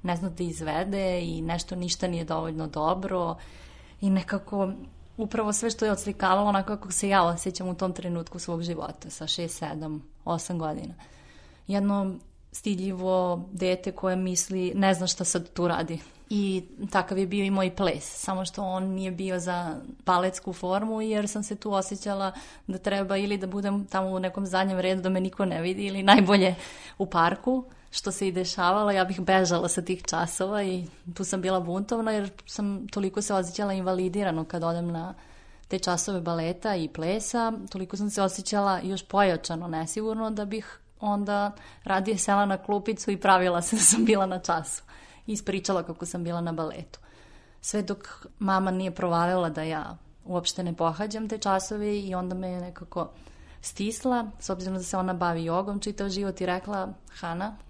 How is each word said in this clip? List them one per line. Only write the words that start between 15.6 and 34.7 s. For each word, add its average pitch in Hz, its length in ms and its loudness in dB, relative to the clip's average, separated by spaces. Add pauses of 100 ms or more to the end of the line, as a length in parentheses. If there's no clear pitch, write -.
radi." 165 320 0 (320)
I 196 320 2 (280)
takav 185 260 2
je 190 100 2
bio 202 180 2
i 196 60 2
moj 190 240 2
ples, 156 280 0 (200)
samo 190 220 -2
što 196 180 -6
on 185 200 -2
nije 190 280 -2
bio 185 280 -2
za 175 360 -2 (300)
baletsku 185 480 2
formu, 208 480 0
jer 214 260 0
sam 208 160 -4
se 208 120 -4
tu 208 180 -4
osjećala 196 580 -2 (360)
da 190 100 -4
treba 196 400 0
ili 202 200 0
da 190 100 -4
budem 202 380 -2
tamo 190 240 0
u 185 100 0
nekom 185 260 -2
zadnjem 185 340 2
redu 185 220 2
da 185 80 2
me 185 120 2
niko 190 240 0
ne 165 160 0
vidi 190 240 0
ili 196 180 -2
najbolje 196 520 8 (420)
u 196 80 0
parku, 190 580 2 (280)
što - 200 -4
se 190 160 -2
i 185 40 2
dešavalo. 185 600 2
Ja 190 140 4
bih 185 160 -4
bežala 180 460 4
sa 175 140 0
tih 180 220 -4
časova 185 600 0
i 180 240 -2 (260)
tu 196 100 -6
sam 190 180 -2
bila 185 180 2
buntovna 202 520 0
jer 202 180 0 (160)
sam 202 420 -4
toliko 196 340 -2
se 202 120 0
osjećala 190 400 0
invalidirano 185 720 0
kad 165 200 -4
odem 170 280 0